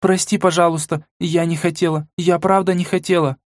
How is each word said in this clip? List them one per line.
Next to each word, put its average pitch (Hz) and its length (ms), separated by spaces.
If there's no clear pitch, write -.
прости, 185 380
пожалуйста, 165 680
я 170 240
не 170 120
хотела, 156 600
я 170 220
правда 190 360
не 180 100
хотела. 170 520